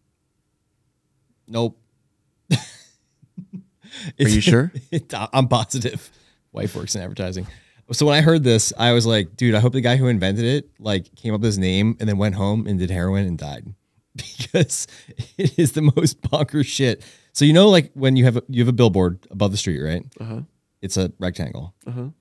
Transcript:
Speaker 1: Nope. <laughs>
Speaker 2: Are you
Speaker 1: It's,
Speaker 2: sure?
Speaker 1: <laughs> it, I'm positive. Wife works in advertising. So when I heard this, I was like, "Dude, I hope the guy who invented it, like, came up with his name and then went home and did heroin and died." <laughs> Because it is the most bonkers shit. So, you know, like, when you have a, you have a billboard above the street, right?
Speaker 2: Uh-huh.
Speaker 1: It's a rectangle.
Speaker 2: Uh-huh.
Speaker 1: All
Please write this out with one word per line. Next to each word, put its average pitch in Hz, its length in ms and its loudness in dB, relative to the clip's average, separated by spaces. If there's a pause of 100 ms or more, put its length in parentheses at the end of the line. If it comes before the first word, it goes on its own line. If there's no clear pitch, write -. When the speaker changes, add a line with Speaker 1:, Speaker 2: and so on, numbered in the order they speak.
(1500)
Speaker 1:
Nope. 117 300 -4 (400)
<laughs> - 340 -10
Speaker 2:
Are - 40 2 (1600)
you 139 80 2 (120)
Speaker 1:
It's, 104 60 0
Speaker 2:
sure? 147 280 2 (100)
Speaker 1:
<laughs> - 80 -20
it, - 220 -6 (200)
I'm 127 160 2
positive. 120 640 -4 (420)
Wife 101 240 -6
works - 180 -8
in 98 80 -8
advertising. 92 440 -8 (460)
So 131 140 0
when 147 100 4
I 156 40 4
heard 160 220 4
this, 113 340 2
I 120 160 2
was 117 140 2
like, 107 300 0
"Dude, 117 180 2
I 104 60 4
hope 120 120 4
the 131 80 -2
guy 120 160 2
who 131 120 2
invented 101 360 0
it, 135 240 -2 (120)
like, 101 340 -4
came - 200 -8
up 104 60 -4
with 113 60 0
his 104 120 -2
name 95 420 0
and 110 80 -2
then 101 100 0
went 101 160 0
home 101 320 -2
and 101 120 -2
did 90 120 -2
heroin 95 360 -2
and 87 120 -4
died." 73 360 -14 (420)
<laughs> - 60 -14 (160)
Because - 480 -2 (500)
it - 220 -2
is 170 140 2
the 156 100 -2
most 151 400 2
bonkers 151 440 -2
shit. - 360 -2 (320)
So, 147 100 2
you 151 80 6
know, 190 160 8
like, 180 240 4
when 135 240 2
you 127 80 6
have 123 140 4
a, - 100 -6
you 123 140 0
have 120 60 2
a 127 40 4
billboard 95 460 2 (120)
above 98 200 0
the 101 80 -4
street, 78 220 -4
right? 80 220 -4 (160)
Speaker 2:
Uh-huh. 113 220 -12 (400)
Speaker 1:
It's 98 160 -8
a 92 220 -2
rectangle. 85 560 -8 (120)
Speaker 2:
Uh-huh. 123 140 -10
Speaker 1:
All 135 200 -12